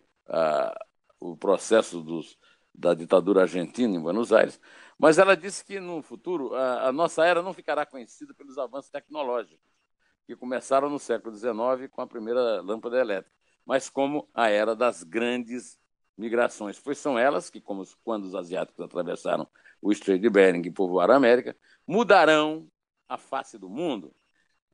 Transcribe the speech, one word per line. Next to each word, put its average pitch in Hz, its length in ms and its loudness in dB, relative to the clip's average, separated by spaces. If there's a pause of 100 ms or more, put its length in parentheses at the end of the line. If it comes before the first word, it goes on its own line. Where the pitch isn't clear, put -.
(260)
ah, 76 480 0 (460)
o 85 160 -12
processo 95 640 2
dos, 80 380 -10 (360)
da 87 200 0
ditadura 90 480 4
argentina 92 520 -2
em 85 60 -4
Buenos 95 320 -2
Aires, - 260 4 (400)
mas 151 200 6
ela 190 180 8
disse 175 260 -10
que 196 160 -12
no 175 220 -10
futuro 127 540 -8
a, 127 340 -2
a 131 40 0
nossa 160 340 0
era 175 160 2
não 185 100 -8
ficará 151 320 -4
conhecida 139 480 -18
pelos 135 240 -20
avanços 135 340 -10
tecnológicos, 127 800 -8 (560)
que 117 80 -14
começaram 131 540 -2
no 143 100 -6
século 113 320 -6
dezenove 120 580 -4
com - 120 -16
a 123 60 -10
primeira 113 560 -4
lâmpada 110 360 -6
elétrica, 104 380 -4 (300)
mas 131 240 -2
como 139 420 -2
a 113 160 0
era 107 260 2
das 110 280 -2
grandes 120 760 -6 (380)
migrações, 110 640 -2
pois 139 160 -8
são 135 220 -4
elas 147 320 0
que, - 100 -18
como 98 220 -10
os, - 200 -18
quando 107 220 -6
os 92 100 -10
asiáticos 87 480 -8
atravessaram 87 640 -6 (360)
o 98 100 2
Estreito 95 300 0
de 113 80 4
Bering 92 360 6
e 87 40 -8
povoaram 90 420 2
a 131 60 8
América, 123 360 4 (320)
mudarão 160 800 4 (400)
a 127 120 -10
face - 400 -10
do 95 100 -16
mundo. 110 460 -8 (600)